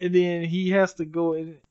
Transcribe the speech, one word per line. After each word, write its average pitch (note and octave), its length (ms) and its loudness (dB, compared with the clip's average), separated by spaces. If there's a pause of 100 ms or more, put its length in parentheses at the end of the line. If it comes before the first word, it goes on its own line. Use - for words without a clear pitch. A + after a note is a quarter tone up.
and F3+ 140 -2
then F3 280 2
he F3+ 280 -2
has F#3+ 240 2
to E3 100 -4
go, E3 280 -2
and, D#3+ 240 -8 (140)